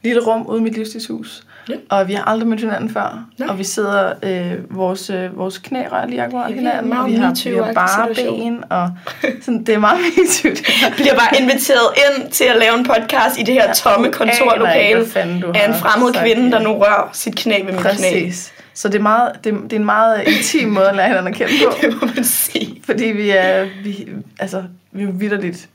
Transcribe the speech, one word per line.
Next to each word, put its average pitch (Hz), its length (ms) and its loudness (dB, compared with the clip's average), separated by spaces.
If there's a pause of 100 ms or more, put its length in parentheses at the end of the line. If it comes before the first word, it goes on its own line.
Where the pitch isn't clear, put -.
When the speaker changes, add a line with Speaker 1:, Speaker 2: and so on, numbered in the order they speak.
Speaker 1:
lille 233 240 2
rum 226 200 0
ude 226 140 -2
i - 20 0
mit 226 140 -2
livsstilshus. 220 640 -10 (260)
Speaker 2:
Ja. 247 60 -6 (140)
Speaker 1:
Og 196 200 0
vi 196 60 -4
har 202 100 -6
aldrig 226 240 0
mødt 220 120 -2
hinanden 220 320 -4
før. 214 320 -6 (140)
Speaker 2:
Nej. 262 100 -6
Speaker 1:
Og 196 100 -6
vi 190 60 -6
sidder, 202 480 -2 (100)
øh, 180 540 -6
vores, 185 340 -4
øh, 185 280 -6
vores 190 200 -6
knæ 254 240 -8 (100)
rører - 140 -2
lige 240 160 -6
akkurat 247 280 -6
Speaker 2:
Ja, - 20 -6
vi 254 60 -6
er - 20 -6
Speaker 1:
hinanden. 247 280 -2
Speaker 2:
meget 254 220 -2
Speaker 1:
Vi 226 60 2
har, 247 160 2 (120)
vi 247 60 -6
har 233 100 0
Speaker 2:
MeToo-agtig 226 140 -2
Speaker 1:
bare 196 400 2
Speaker 2:
situation. 233 260 -4 (200)
Speaker 1:
ben, - 100 -14
og 180 200 -2 (260)
Speaker 2:
<laughs> - 280 -6
Speaker 1:
sådan, 233 200 -2
det 226 100 2
er 214 40 0
meget 214 220 4
<laughs> 349 60 0 (100)
metoo. - 480 2 (320)
Speaker 2:
Bliver 277 180 4
bare 254 260 4
inviteret 254 560 4
ind 277 340 2
til - 140 0
at 247 120 4
lave 226 220 4
en 247 80 2
podcast 233 520 2
i 240 40 -2
det 226 120 2
her 254 120 6
Speaker 1:
Ja, - 60 0
Speaker 2:
tomme 233 360 4
Speaker 1:
du - 140 -2
aner 233 100 2
Speaker 2:
kontorlokale 233 560 4
Speaker 1:
ikke, 220 80 4
hvad 226 140 2
fanden 175 300 -2
du 180 140 -4
Speaker 2:
af 208 120 4
en 226 60 2
Speaker 1:
har 226 80 0
Speaker 2:
fremmed 233 340 2
Speaker 1:
sagt - 100 0
Speaker 2:
kvinde, 240 280 4
der 220 80 2
Speaker 1:
i 220 40 -2
Speaker 2:
nu 214 140 0
rører 202 340 4
sit - 240 -8
knæ 220 200 0
ved 190 160 -2
mit 185 80 -2
knæ. 175 100 0
Speaker 1:
Præcis. 180 640 -2 (240)
Så - 120 -4
det 196 100 -2
er 220 40 0
meget, 220 300 2 (120)
det, 214 180 0
det - 100 -10
er 220 40 -2
en 208 80 0
meget 294 420 2
intim 302 420 0
måde 196 200 4
at 196 80 2
lære 190 120 2
hinanden 190 240 0
at - 60 -8
kende - 140 0 (140)
på. 233 100 2
Speaker 2:
<laughs> - 40 -4
Det 233 200 0
må 262 140 -2
man 247 100 -2
sige. - 640 -4
Speaker 1:
Fordi 226 180 -2
vi 208 260 -2
er, 190 360 2 (180)
vi, 202 240 -10 (300)
altså, 190 240 -6 (300)
vi 196 120 -8
har 202 80 -4
vitterligt 196 640 -6